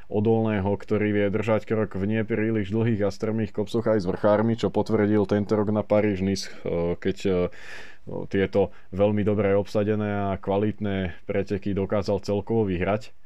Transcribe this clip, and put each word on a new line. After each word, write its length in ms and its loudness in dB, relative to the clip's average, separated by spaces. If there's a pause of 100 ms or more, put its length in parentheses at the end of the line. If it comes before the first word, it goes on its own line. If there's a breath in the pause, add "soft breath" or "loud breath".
odolného, 640 2
ktorý 420 0
vie 160 2
držať 380 0
krok 320 -2
v 100 0
nie 140 0
príliš 500 0
dlhých 320 2
a 60 2
strmých 420 -2
kopcoch 380 -2
aj 100 4
s 80 -2
vrchármi, 480 4
čo 160 0
potvrdil 560 2
tento 300 2
rok 160 2
na 100 2
Paríž-Nice, 600 2
eh, 500 -4
keď, 300 -4
eh, 80 2 (960 loud breath)
tieto 400 2 (240 loud breath)
veľmi 300 4
dobre 320 2
obsadené 760 0
a 80 -4
kvalitné 840 -2
preteky 500 -2
dokázal 460 0
celkovo 480 0
vyhrať. 420 -2 (140 soft breath)